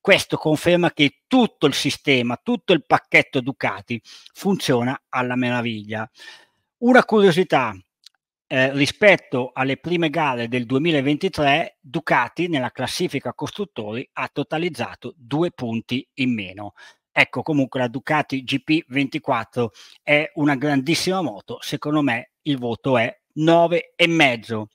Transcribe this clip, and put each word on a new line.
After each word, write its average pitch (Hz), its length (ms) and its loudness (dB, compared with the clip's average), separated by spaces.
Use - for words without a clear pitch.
Questo 165 360 2
conferma 165 560 2
che - 340 -10
tutto 240 400 2
il 135 80 4
sistema, 123 640 -2
tutto 233 320 -2
il 165 120 0
pacchetto - 560 0
Ducati 120 600 -6
funziona 135 760 0
alla 127 280 -2
meraviglia. 113 720 -4
Una 240 260 6
curiosità, 175 680 4
eh, 135 240 2
rispetto 143 840 2
alle 131 220 -2
prime 165 340 -2
gare 135 380 -2
del 120 180 -2
duemilaventitré, 147 1120 0
Ducati 160 680 -2
nella 131 240 -2
classifica 131 600 -4
costruttori 127 840 -10
ha 135 180 -8
totalizzato 139 840 -6
due 147 360 -2
punti 117 600 -6
in 127 200 0
meno. 101 380 -10
Ecco, 131 300 0
comunque 139 360 0
la 123 100 0
Ducati 135 540 -4
G 127 200 -4
P 156 260 0
ventiquattro 123 840 -4
è 151 320 0
una 147 220 2
grandissima 147 680 0
moto, 110 380 -10
secondo 151 420 -2
me 123 300 -2
il 143 160 -2
voto 120 400 0
è 117 180 -2
nove 165 600 2
e 170 140 2
mezzo. 120 680 0